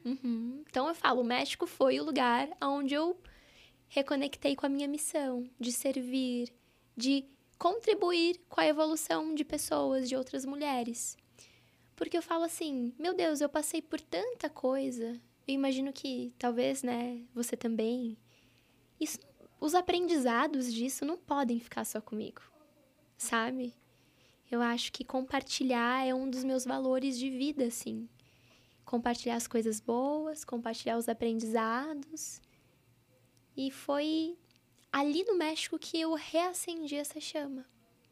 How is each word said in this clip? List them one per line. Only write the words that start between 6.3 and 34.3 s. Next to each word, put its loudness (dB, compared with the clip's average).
de 2
contribuir 4
com 0
a 6
evolução 2
de 0
pessoas, 0
de 0
outras -4
mulheres. -2
Porque -2
eu 0
falo -2
assim, -2
"Meu 0
Deus, 2
eu 4
passei -2
por -4
tanta -4
coisa." -2
Eu 0
imagino 2
que, -6
talvez, 2
né, -2
você -2
também. 0
Isso, -4
os 2
aprendizados 2
disso -2
não -2
podem 0
ficar -6
só -6
comigo, -8
sabe? -2
Eu 2
acho 0
que -6
compartilhar 0
é 2
um 0
dos -2
meus 2
valores 2
de -2
vida, 0
assim. -4
Compartilhar 0
as -4
coisas 0
boas, 0
compartilhar -2
os 0
aprendizados. -2
E -2
foi 0